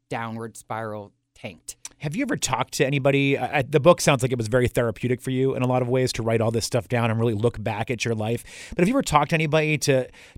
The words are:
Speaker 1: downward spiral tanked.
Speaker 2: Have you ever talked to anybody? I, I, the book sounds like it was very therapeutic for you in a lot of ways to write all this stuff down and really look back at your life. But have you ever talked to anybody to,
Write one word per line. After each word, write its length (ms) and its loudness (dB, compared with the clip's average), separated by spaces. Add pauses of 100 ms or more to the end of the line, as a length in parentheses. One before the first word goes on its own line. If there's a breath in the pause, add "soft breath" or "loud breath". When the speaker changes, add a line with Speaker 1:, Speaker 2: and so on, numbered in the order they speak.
Speaker 1:
downward 480 -8
spiral 560 -10 (220)
tanked. 420 -16 (220)
Speaker 2:
Have 160 -6
you 80 -2
ever 140 -2
talked 380 -2
to 120 -2
anybody? 520 2
I, 200 -2
I, 40 0
the 180 2
book 220 6
sounds 200 4
like 80 0
it 60 0
was 120 -4
very 200 4
therapeutic 540 -2
for 80 -6
you 240 0
in 80 -2
a 40 0
lot 140 2
of 80 -2
ways 260 2
to 80 -4
write 200 2
all 80 2
this 160 -2
stuff 220 -2
down 220 0
and 80 0
really 160 2
look 280 0
back 280 -4
at 140 -4
your 100 -2
life. 300 -4 (260 loud breath)
But 100 -4
have 80 4
you 60 0
ever 80 2
talked 280 4
to 40 2
anybody 440 2
to, 280 2 (320 loud breath)